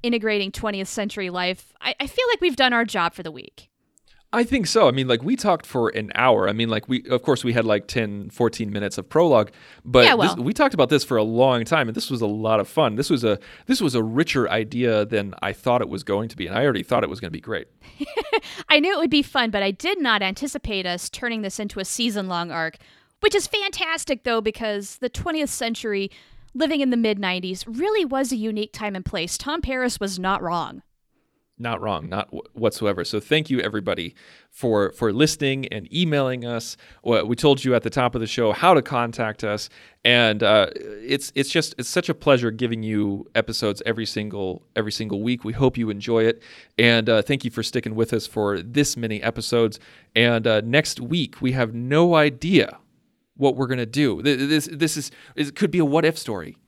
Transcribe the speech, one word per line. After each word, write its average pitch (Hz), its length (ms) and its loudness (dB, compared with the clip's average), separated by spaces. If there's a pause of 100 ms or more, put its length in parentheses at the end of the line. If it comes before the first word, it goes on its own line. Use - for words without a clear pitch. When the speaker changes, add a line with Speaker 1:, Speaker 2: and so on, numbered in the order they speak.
Speaker 1:
integrating 214 500 0
twentieth 196 360 -6
century 196 420 -6
life. 180 500 -4
I, - 180 -4
I 277 80 -6
feel 494 240 0
like 453 100 0
we've 339 160 2
done 254 160 4
our 233 120 2
job 175 300 -2
for 175 80 -16
the 160 100 -10
week. - 360 -20 (640)
Speaker 2:
I 233 120 2
think 240 240 0
so. 214 180 6
I 123 60 6
mean, 131 160 -2
like, 127 160 2
we 226 100 0
talked 185 320 0
for 117 220 0
an 107 260 -4
hour. 110 340 4
I 101 40 0
mean, 113 160 0
like, 110 200 -2
we, 127 220 -2
of 123 140 2
course, 131 180 2
we 120 100 0
had, 117 120 2
like, 104 240 2
ten, 104 420 -4
fourteen 113 400 -2
minutes 101 260 -4
of 95 120 -10
prologue, 143 420 4 (340)
but 123 200 8
Speaker 1:
Yeah, 254 100 10
Speaker 2:
this, 170 220 2
Speaker 1:
well. 120 80 -6
Speaker 2:
we 139 80 0
talked 269 200 2
about 156 160 4
this 147 140 4
for 127 140 -2
a 107 80 4
long 117 400 4
time, 139 240 0
and 110 80 -8
this - 140 -6
was 123 100 -4
a 110 80 0
lot 110 320 2
of 98 80 -2
fun. 127 260 2
This - 160 -2
was 123 140 2
a, 104 160 2 (260)
this 131 140 0
was 135 160 0
a 113 80 2
richer 127 440 0
idea 113 560 0
than 101 380 -2
I 98 100 -4
thought 123 300 0
it 95 60 -4
was 98 160 -8
going 104 240 -2
to - 80 -14
be, 90 100 -6
and 92 100 -6
I 120 60 2
already 139 220 2
thought - 180 2
it 76 80 -2
was 101 80 -8
gonna - 140 -10
be 156 80 -10
great. 107 260 -8 (320)
Speaker 1:
<laughs> - 680 -6
I 302 100 6
knew 359 160 2
it - 40 -2
would 311 120 0
be 294 120 2
fun, 240 280 -2
but 202 140 -2
I 196 80 0
did 370 280 -4
not 226 220 2
anticipate 196 640 -6
us 175 240 -6
turning 233 320 -6
this 190 160 -8
into 208 220 -8
a 190 40 -6
season-long 185 680 -4
arc, 160 240 -4 (420)
which 415 160 0
is 403 140 0
fantastic, 330 760 -4
though, 226 180 0
because 214 580 -6
the 247 100 -6
twentieth 311 420 -4
century, 214 580 -4 (460)
living 294 260 0
in 262 100 0
the 240 60 0
mid-nineties, 185 680 -2
really 359 380 -2
was 269 260 -2
a 254 60 -2
unique 214 360 -4
time 208 220 -8
and 185 100 -8
place. 170 320 -6
Tom 294 240 -6
Paris 254 380 -4
was 190 220 -6
not 190 200 -2
wrong. 170 420 -6 (800)
Speaker 2:
Not 117 200 -4
wrong, 90 260 -4
not 95 200 -4
w-, - 120 -10 (140)
whatsoever. 104 500 0
So 104 160 -4
thank 156 300 0
you, 127 100 0
everybody, 95 540 -4 (360)
for, 104 420 0
for 110 200 0
listening 135 560 0
and 98 240 -10
emailing 139 540 0
us. 117 320 -6 (260)
Well, 107 220 2
we 120 100 0
told 139 260 4
you 127 120 2
at 117 80 2
the 110 80 -4
top 123 240 0
of 117 80 -2
the 110 40 -4
show 110 260 0
how 180 200 4
to 151 80 8
contact 117 640 -4
us, 104 240 -4 (340)
and, 117 400 4
uh, 104 320 6
it's, 110 600 -6
it's 139 160 -2
just, 160 260 -2
it's 123 100 -8
such - 220 -2
a 156 60 -2
pleasure 120 360 4
giving 113 320 -4
you 104 520 -2
episodes 113 500 -2
every 113 220 -2
single, 101 560 -6 (120)
every 107 160 -2
single 104 320 -6
week. 120 220 -2
We 110 80 -4
hope 127 240 2
you 113 140 -2
enjoy 113 340 0
it, 113 180 2 (360)
and, 117 320 4
uh, 110 100 6
thank 135 240 -2
you 120 60 -4
for 117 120 -6
sticking 110 320 -4
with 110 200 0
us 107 120 -2
for 101 360 -2
this 123 340 -2
many 110 260 -6
episodes. 113 560 0 (380)
And, 117 300 4
uh, 107 180 4
next 139 340 0
week, 127 440 -4
we 127 100 0
have 117 220 -2
no 147 400 2
idea 151 640 2 (580)
what 135 180 2
we're 127 120 -2
gonna 123 180 -4
do. 113 380 0
Th-, 135 160 2 (100)
this, 151 240 2
this 156 240 -2
is, 143 140 -8 (260)
it 143 200 -4
could 196 140 0
be 175 80 0
a 160 60 4
what-if 156 320 2
story. 90 400 -10 (120)